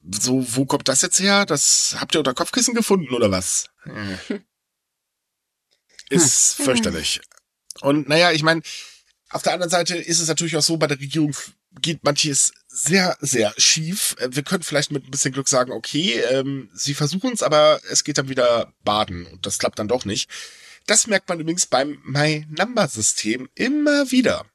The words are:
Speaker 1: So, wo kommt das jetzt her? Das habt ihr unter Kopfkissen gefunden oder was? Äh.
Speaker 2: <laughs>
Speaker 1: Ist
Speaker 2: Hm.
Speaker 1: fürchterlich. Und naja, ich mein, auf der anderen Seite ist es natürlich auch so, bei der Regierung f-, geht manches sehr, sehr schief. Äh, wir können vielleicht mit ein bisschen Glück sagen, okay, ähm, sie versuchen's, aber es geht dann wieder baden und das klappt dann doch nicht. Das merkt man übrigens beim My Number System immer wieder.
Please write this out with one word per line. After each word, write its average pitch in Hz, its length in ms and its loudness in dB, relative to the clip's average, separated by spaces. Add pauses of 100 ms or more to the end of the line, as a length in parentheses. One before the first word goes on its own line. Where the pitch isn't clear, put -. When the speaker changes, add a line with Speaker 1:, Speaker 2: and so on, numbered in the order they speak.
Speaker 1:
So, 127 380 0 (100)
wo 135 100 2
kommt 139 220 -2
das 135 140 2
jetzt 180 180 0
her? 202 280 4
Das - 520 2
habt - 140 -6
ihr 165 60 4
unter - 160 0
Kopfkissen - 400 0
gefunden 185 400 2
oder 110 160 2
was? - 400 -2 (120)
Äh. 101 600 -8
Speaker 2:
<laughs> - 60 -20 (1600)
Speaker 1:
Ist - 500 4
Speaker 2:
Hm. 285 60 -2
Speaker 1:
fürchterlich. 85 540 0 (640)
Und 143 260 0
naja, 170 240 4
ich 156 100 0
mein, 160 220 2 (680)
auf - 120 -6
der 175 100 0
anderen 175 180 -2
Seite 170 280 0
ist 165 240 -2
es 160 80 -2
natürlich 160 260 -2
auch 147 60 2
so, 165 160 0
bei 156 100 2
der 139 140 -2
Regierung 147 300 -2
f-, - 200 -10 (300)
geht 143 220 -4
manches 147 500 0 (160)
sehr, 180 500 0
sehr 113 380 0
schief. - 640 0
Äh, 127 120 -4
wir 139 120 -4
können 180 200 -2
vielleicht 147 280 -2
mit 139 120 -4
ein 135 80 -18
bisschen 135 220 -2
Glück 135 160 -2
sagen, 127 240 2
okay, 117 480 -2 (100)
ähm, 135 420 -2
sie 143 200 -4
versuchen's, 185 500 -2
aber 151 380 6 (100)
es - 140 0
geht 147 120 -2
dann 135 120 -2
wieder 123 420 2 (140)
baden 101 400 0
und 80 200 -14
das 95 140 -6
klappt - 200 -4
dann 104 100 -4
doch 127 160 0
nicht. 113 240 -4 (560)
Das 208 220 2
merkt 196 200 0
man 165 140 -4
übrigens 165 240 -2
beim 139 400 0
My 151 420 0 (100)
Number 214 300 0
System - 680 -2
immer 285 540 2
wieder. 247 460 2